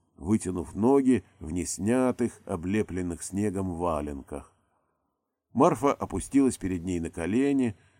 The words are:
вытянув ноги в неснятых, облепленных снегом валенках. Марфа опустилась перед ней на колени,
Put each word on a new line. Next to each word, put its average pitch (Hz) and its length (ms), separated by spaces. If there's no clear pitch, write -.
вытянув 92 540
ноги 127 480
в 78 120
неснятых, 117 920
облепленных 90 800
снегом 95 500
валенках. 73 800
Марфа 139 380
опустилась 117 680
перед 92 280
ней 90 140
на 82 100
колени, 123 680